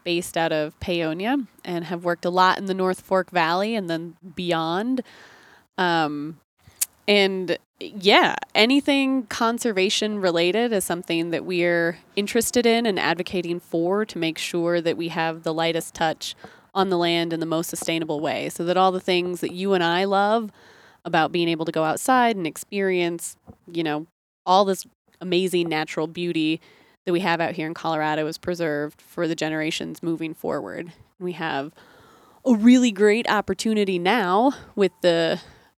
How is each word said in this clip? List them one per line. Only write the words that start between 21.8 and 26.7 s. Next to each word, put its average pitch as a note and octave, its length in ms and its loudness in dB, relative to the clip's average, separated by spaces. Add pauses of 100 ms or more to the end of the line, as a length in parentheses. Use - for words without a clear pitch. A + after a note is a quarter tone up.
outside A#3 540 2
and E3+ 100 -4
experience, F3 880 -2 (340)
you E3+ 140 -4
know, D#3 240 -4 (380)
all F#3 180 6
this F#3+ 240 -2 (320)
amazing F3 480 0
natural D#3 400 -4
beauty E3 540 -2 (440)